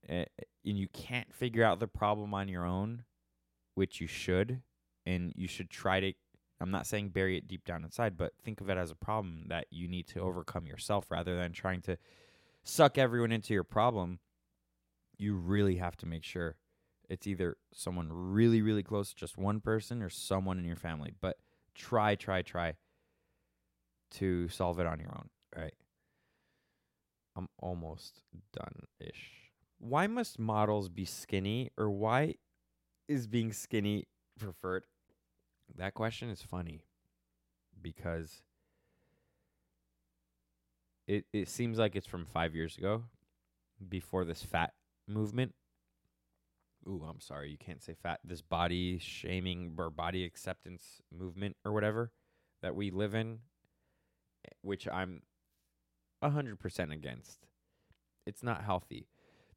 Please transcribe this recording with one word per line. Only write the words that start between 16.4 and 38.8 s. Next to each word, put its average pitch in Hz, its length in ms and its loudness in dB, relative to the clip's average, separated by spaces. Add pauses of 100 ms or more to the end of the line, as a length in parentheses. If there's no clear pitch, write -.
it's - 180 -6
either 90 300 0 (160)
someone 87 400 -4
really, 107 480 8
really 107 220 4
close, 101 320 -2
just - 240 -10
one 104 240 2
person, 110 400 0
or 90 80 -4
someone 95 480 0
in 87 80 -2
your 85 100 -2
family. 80 460 -6
But 92 160 -2 (360)
try, 107 420 4
try, 95 260 0
try 85 320 -2 (1400)
to 90 320 2
solve 87 300 0
it 87 80 2
on 80 140 -2
your - 160 -10
own, - 140 -14 (260)
right? 80 160 -8 (1600)
I'm 90 140 -8 (100)
almost 82 640 -8 (320)
done-ish. - 800 -14 (480)
Why 147 280 2
must 233 320 -2
models 107 520 2
be 90 160 -4
skinny, 104 720 -2
or 107 120 2
why 113 440 2 (760)
is 131 180 2
being 113 280 2
skinny 104 500 0 (340)
preferred? 92 460 -4 (920)
That 98 180 -4
question 113 340 -2
is 101 140 -6
funny 85 420 -6 (960)
because 82 640 -6 (2750)